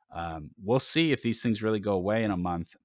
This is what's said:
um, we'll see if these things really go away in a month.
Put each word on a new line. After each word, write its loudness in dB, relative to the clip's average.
um, -8
we'll 2
see 2
if 0
these 0
things 0
really 2
go 0
away 2
in 0
a -2
month. -4